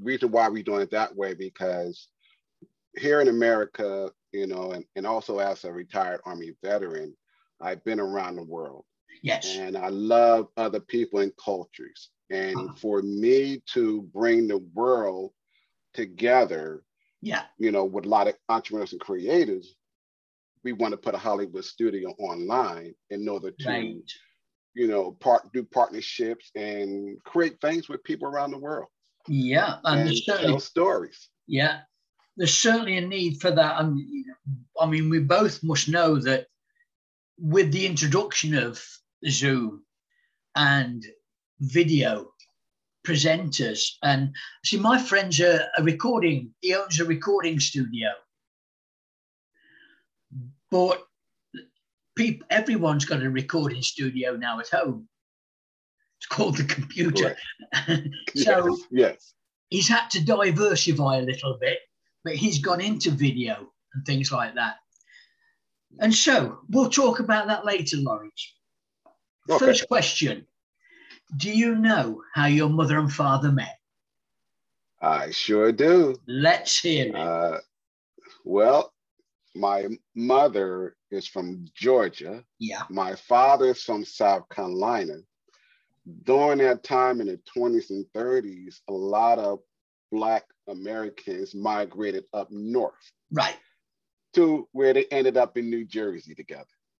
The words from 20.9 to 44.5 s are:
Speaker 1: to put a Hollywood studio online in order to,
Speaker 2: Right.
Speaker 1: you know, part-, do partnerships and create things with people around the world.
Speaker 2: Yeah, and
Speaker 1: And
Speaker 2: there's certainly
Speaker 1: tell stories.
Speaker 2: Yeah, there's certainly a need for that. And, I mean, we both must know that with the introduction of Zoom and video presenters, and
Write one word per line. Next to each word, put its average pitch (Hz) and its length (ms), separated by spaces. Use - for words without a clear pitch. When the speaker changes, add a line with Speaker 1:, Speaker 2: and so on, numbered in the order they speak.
Speaker 1:
to 101 40
put 107 180
a - 20
Hollywood 98 480
studio 98 520
online 90 800
in - 180
order - 240
to, 139 160
Speaker 2:
Right. 113 440
Speaker 1:
you 120 140
know, 98 240
part-, 117 400
do 123 140
partnerships 117 880
and 101 680
create 165 340
things 160 300
with - 160
people 156 240
around 143 220
the 139 80
world. 147 280
Speaker 2:
Yeah, 135 560
and 151 160
Speaker 1:
And 160 80
Speaker 2:
there's - 180
certainly 185 280
Speaker 1:
tell - 80
stories. - 680
Speaker 2:
Yeah, 147 360
there's 175 200
certainly 226 380
a 180 100
need 180 360
for 180 100
that. 156 300
And, 151 180
I 160 60
mean, 156 240
we 160 100
both 180 420
must 156 280
know 160 320
that 131 260
with 160 300
the 190 140
introduction 160 680
of 117 300
Zoom 127 560
and 135 500
video 135 720
presenters, 151 960
and 139 320